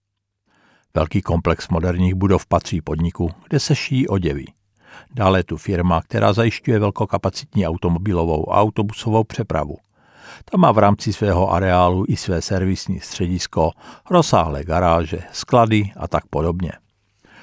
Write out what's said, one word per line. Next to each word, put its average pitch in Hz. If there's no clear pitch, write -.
Velký 82
komplex 85
moderních 90
budov 92
patří 85
podniku, 82
kde 147
se -
šijí 131
oděvy. 82
Dále 95
je 87
tu 80
firma, 87
která 107
zajišťuje 113
velkokapacitní 98
automobilovou 85
a 95
autobusovou 107
přepravu. 80
Ta 196
má 170
v 107
rámci 101
svého 92
areálu 90
i -
své 85
servisní 92
středisko, 87
rozsáhlé 82
garáže, 85
sklady 110
a 78
tak -
podobně. 85